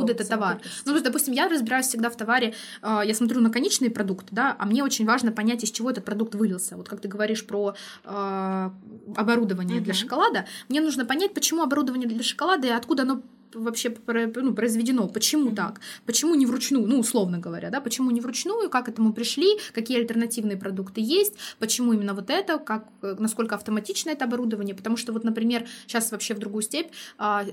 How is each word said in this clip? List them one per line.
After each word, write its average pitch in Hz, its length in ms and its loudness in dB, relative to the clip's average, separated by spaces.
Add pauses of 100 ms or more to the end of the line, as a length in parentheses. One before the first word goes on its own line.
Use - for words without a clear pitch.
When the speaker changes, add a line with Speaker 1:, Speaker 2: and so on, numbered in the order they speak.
Speaker 1:
откуда 233 100 2
этот 220 140 -2
Speaker 2:
в - 20 -10
Speaker 1:
товар. 214 240 2
Speaker 2:
совокупности. - 320 -10
Speaker 1:
Ну, 269 60 0
то 294 40 4
есть, 285 100 2
допустим, 269 280 0
я 311 160 2
разбираюсь 262 380 2
всегда 233 220 0
в 233 60 -6
товаре, 220 380 2 (280)
э, 214 240 2
я 214 80 2
смотрю 233 280 2
на 226 80 8
конечный 247 400 2
продукт, 196 420 -2
да, 247 260 0
а - 80 -4
мне 220 200 4
очень 226 200 0
важно 233 280 4
понять, 226 320 2
из 208 60 -2
чего 233 180 -2
этот 208 160 -4
продукт 220 300 -2
вылился. 185 420 0
Вот 185 100 -12
как 202 140 -10
ты 196 80 -8
говоришь 214 360 -2
про, 202 300 -2 (300)
э, 190 640 -2 (480)
оборудование 214 640 2
для 190 120 0
Speaker 2:
Мгм. 180 80 0
Speaker 1:
шоколада, 320 440 2 (240)
мне 277 100 2
нужно 285 260 2
понять, 349 280 2
почему - 300 0
оборудование 254 440 0
для 226 160 -2
шоколада 302 440 2
и - 40 2
откуда 247 320 2
оно 262 180 0 (340)
вообще 226 360 -2
про-, 233 340 0 (100)
ну, 262 200 0
произведено, 226 520 2
почему 277 380 2
Speaker 2:
Мгм. 226 100 0
Speaker 1:
так, 190 240 -4 (280)
почему 285 260 2
не 269 140 6
вручную, 247 400 2
ну, 269 100 4
условно 202 400 2
говоря, 170 320 -8
да, 254 120 -2
почему 254 280 -2
не 240 100 2
вручную, 349 480 -2
как 247 180 0
к 240 40 -6
этому 220 240 2
пришли, 311 460 2 (160)
какие 240 240 0
альтернативные 226 580 0
продукты 196 440 -6
есть, 359 340 2 (240)
почему 233 340 2
именно 202 220 0
вот 196 160 -6
это, 349 260 0
как, 220 300 -6 (160)
э, 196 160 -4
насколько 220 340 -2
автоматично 214 560 -4
это 294 160 -2
оборудование, 220 480 -2
потому 226 240 -2
что 233 160 -6
вот, 226 100 -2
например, 233 440 2 (200)
щас 226 240 -2
вообще 214 220 -6
в 202 60 -4
другую 208 240 -4
степь, 320 240 -4 (320)
а, 208 340 0